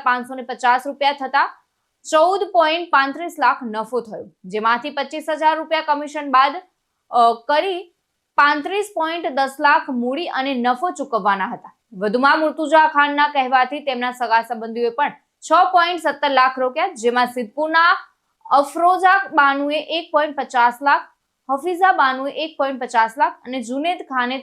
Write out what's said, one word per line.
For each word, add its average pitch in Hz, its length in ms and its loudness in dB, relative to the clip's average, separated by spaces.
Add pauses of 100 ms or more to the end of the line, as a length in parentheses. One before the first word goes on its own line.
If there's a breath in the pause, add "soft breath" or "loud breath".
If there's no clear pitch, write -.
પાંચસો 247 300 -2
ને 254 180 -10
પચાસ 254 400 0
રૂપિયા 277 300 -2
થતા 277 260 0 (560)
ચૌદ 359 380 2 (100)
પોઇન્ટ 339 400 2
પાંત્રીસ 277 480 0
લાખ 269 220 2
નફો 220 420 -6
થયો, 175 180 -12 (300)
જેમાંથી 240 420 -2
પચીસ 294 320 -8 (140)
હજાર 311 160 2
રૂપિયા 311 320 -4
કમિશન 294 460 -4
બાદ, 277 200 4 (560)
અ, 240 100 2 (280)
કરી 339 260 0 (600)
પાંત્રીસ 302 580 0
પોઇન્ટ 330 400 -4
દસ 269 300 -2
લાખ 294 340 2
મૂડી 269 400 -4
અને 262 160 -4
નફો 254 360 -2 (100)
ચૂકવવાના 202 500 -2
હતા. - 240 -16 (260)
વધુમાં 262 420 2
મુર્તુજા 311 460 2
ખાનના 294 480 2
કહેવાથી 254 540 0
તેમના 247 220 -4
સગા 226 360 0
સંબંધીઓએ 233 480 -4
પણ 285 180 -2 (280)
છ 359 340 4
પોઇન્ટ 339 300 2
સત્તર 294 320 -2
લાખ 262 260 2
રોક્યા, 311 380 -2
જેમાં 240 340 0
સિદ્ધપુરના 320 560 2 (520)
અફરોઝા 349 680 4 (240)
બાનુએ 285 460 2 (140)
એક 330 120 -12
પોઇન્ટ 294 320 0
પચાસ 247 460 0
લાખ, 330 180 2 (420)
હફીઝા 349 540 0
બાનુએ 262 400 -2
એક 320 160 -10
પોઇન્ટ 269 260 -4
પચાસ 233 380 0
લાખ - 260 -4
અને 262 100 -4 (120)
જુનેદ 330 400 -4
ખાને 254 320 -2